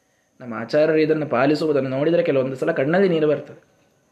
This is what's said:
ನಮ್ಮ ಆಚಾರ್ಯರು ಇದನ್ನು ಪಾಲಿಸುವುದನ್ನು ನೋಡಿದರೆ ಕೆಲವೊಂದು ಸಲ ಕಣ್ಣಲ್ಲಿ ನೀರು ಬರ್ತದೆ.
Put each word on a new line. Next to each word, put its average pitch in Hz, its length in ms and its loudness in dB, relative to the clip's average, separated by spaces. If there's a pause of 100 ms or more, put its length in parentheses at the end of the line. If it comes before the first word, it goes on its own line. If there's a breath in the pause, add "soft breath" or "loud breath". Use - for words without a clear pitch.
(420)
ನಮ್ಮ 120 120 -14
ಆಚಾರ್ಯರು 151 460 0
ಇದನ್ನು 156 280 0
ಪಾಲಿಸುವುದನ್ನು 143 600 0
ನೋಡಿದರೆ 156 340 0
ಕೆಲವೊಂದು 135 320 0
ಸಲ 156 160 -2
ಕಣ್ಣಲ್ಲಿ 165 380 2
ನೀರು 156 180 2
ಬರ್ತದೆ. 143 360 -4 (480)